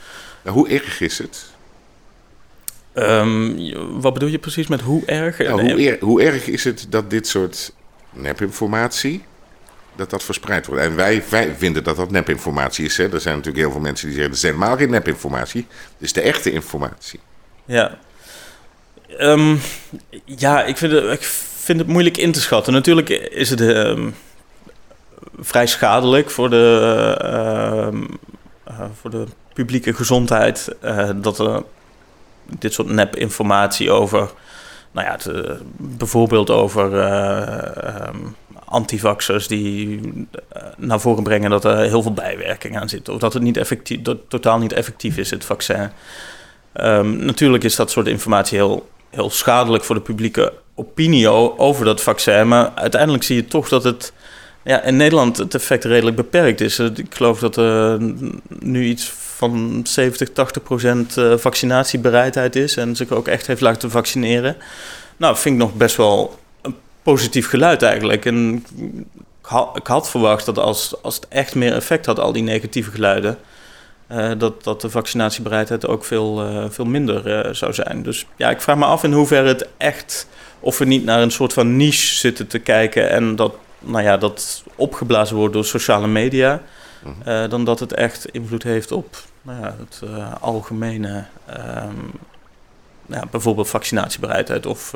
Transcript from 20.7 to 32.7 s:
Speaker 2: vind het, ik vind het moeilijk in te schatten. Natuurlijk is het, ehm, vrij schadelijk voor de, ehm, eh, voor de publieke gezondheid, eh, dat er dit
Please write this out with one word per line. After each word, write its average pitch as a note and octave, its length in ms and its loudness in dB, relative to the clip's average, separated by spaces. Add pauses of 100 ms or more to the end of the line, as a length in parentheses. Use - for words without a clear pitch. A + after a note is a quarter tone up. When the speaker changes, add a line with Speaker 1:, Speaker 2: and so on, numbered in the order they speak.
Speaker 2:
vind E3 160 0
het, D3+ 200 6
ik D3+ 100 -4 (400)
vind E3+ 160 2
het E3 100 0
moeilijk E3+ 280 4
in E3+ 160 2
te D#3 80 -2
schatten. A#2+ 320 2
Natuurlijk D#3 360 4
is - 420 -2
het, B2 100 0
ehm, A2+ 500 2 (1300)
vrij - 280 0
schadelijk B2+ 640 4
voor B2+ 200 0
de, A2+ 720 6
ehm, A2 840 -2 (600)
eh, A2 200 -14 (160)
voor A#2 100 -12
de A2 140 -6 (300)
publieke A#2+ 400 -2
gezondheid, A#2 760 2 (120)
eh, G#2 360 -2
dat G2+ 220 -2
er A2 240 0 (960)
dit G#2+ 140 -4